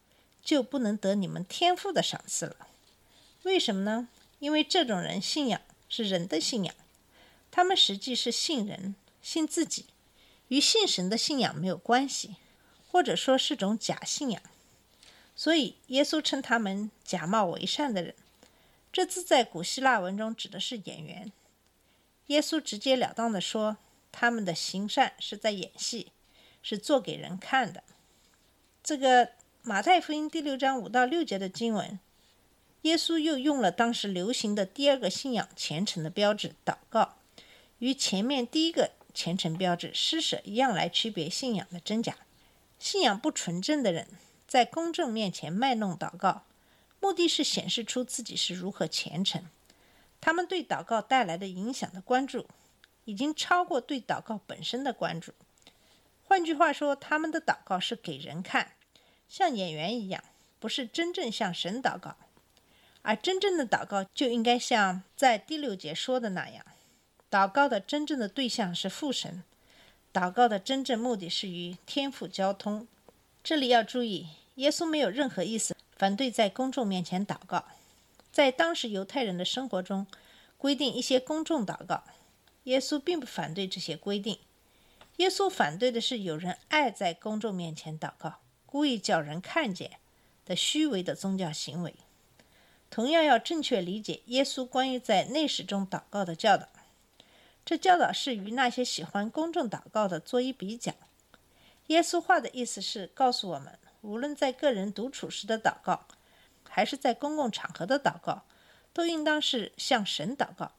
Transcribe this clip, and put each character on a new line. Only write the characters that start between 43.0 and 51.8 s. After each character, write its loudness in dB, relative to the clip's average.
仰 4
不 0
纯 -4
正 0
的 4
人 -4
在 4
公 -2
众 -2
面 0
前 -10
卖 2
弄 -2
祷 -6
告， 0
目 2
的 2
是 2
显 -2
示 -2
出 -4
自 -6
己 -12
是 -2
如 -6
何 -2
虔 -4
诚。 -2
他 4
们 0
对 -4
祷 -4
告 0
带 2
来 -2
的 -6
影 -6
响 -6